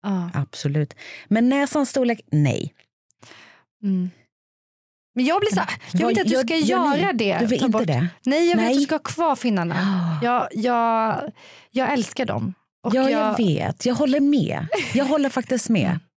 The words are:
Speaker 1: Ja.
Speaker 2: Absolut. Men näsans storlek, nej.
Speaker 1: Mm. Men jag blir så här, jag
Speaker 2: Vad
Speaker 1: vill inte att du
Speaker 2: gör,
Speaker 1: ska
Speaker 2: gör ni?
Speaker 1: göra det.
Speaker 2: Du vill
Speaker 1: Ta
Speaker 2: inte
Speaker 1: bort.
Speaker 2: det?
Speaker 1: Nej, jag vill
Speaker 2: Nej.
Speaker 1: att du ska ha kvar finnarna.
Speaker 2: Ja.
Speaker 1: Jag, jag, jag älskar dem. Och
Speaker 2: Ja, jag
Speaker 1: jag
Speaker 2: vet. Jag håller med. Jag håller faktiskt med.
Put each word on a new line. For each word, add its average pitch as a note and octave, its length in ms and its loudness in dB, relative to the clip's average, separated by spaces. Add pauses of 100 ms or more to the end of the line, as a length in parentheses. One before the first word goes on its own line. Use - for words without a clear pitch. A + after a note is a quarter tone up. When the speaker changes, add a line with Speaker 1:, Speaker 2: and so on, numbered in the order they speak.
Speaker 1:
Ja. F#3 300 -4
Speaker 2:
Absolut. C#3+ 600 -4 (340)
Men A#3 220 2
näsans C#4 400 0
storlek, A#3+ 300 0 (120)
nej. D3 420 0 (1080)
Speaker 1:
Mm. F#3 260 -2 (1040)
Men B3 100 0
jag E4 140 2
blir G4+ 100 0
så C4 100 0
här, - 100 -4 (220)
jag F3 80 0
Speaker 2:
Vad - 80 2
Speaker 1:
vill - 100 2
inte - 40 2
att G3 60 0
du A3 60 2
Speaker 2:
gör, C4 100 2
Speaker 1:
ska C#4+ 120 -2
Speaker 2:
gör D#4+ 400 2
ni? D#4+ 60 0
Speaker 1:
göra G4 120 0
det. G3+ 260 0
Speaker 2:
Du A#3+ 60 2
vill A3+ 140 0
Speaker 1:
Ta C4 60 0
Speaker 2:
inte A3 120 2
Speaker 1:
bort. A3 100 0
Speaker 2:
det? D3 200 0 (180)
Speaker 1:
Nej, D#4+ 240 2
jag F4 60 2
vill A3 100 2
Speaker 2:
Nej. A#3+ 80 2
Speaker 1:
att C#4 60 4
du C#4+ 40 2
ska D#4 120 -2
ha D4 40 -2
kvar D#4 360 -2
finnarna. F3+ 400 0 (480)
Speaker 2:
Ja. A#3+ 300 0
Speaker 1:
Jag, A3 100 -4
jag, A#3 680 0 (400)
jag C4 220 0
älskar B3 320 -2
dem. A#2+ 280 -4 (300)
Och G3 120 0
Speaker 2:
Ja, C4 140 2
jag - 20 2
Speaker 1:
jag G#3+ 260 0
Speaker 2:
vet. F3 480 0
Jag B3 100 2
håller C#4 240 2
med. C#4 480 2 (260)
Jag C#4 120 2
håller C#4+ 240 0
faktiskt B3+ 400 -4
med. F3 300 2 (180)